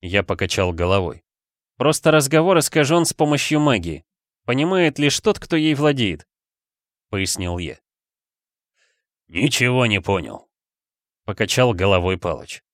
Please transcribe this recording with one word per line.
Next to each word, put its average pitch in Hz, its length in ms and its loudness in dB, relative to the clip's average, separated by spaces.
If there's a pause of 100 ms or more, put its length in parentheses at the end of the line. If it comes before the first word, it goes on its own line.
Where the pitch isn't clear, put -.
Я 95 200 0
покачал 92 500 -2
головой. 87 520 -2 (520)
«Просто 151 340 2
разговор 156 480 4
искажён 156 480 2
с - 80 -6
помощью 151 440 0
магии. 92 460 0 (400)
Понимает 156 540 0
лишь 147 220 0
тот, 208 180 0
кто - 180 -4
ей 156 180 2
владеет», — 131 540 0 (800)
пояснил 95 480 -4
я. 80 240 -10 (1500)
«Ничего 123 580 0
не 104 160 0
понял», — - 480 -4 (760)
покачал 110 480 0
головой 92 460 2
Палыч. - 440 -8 (120)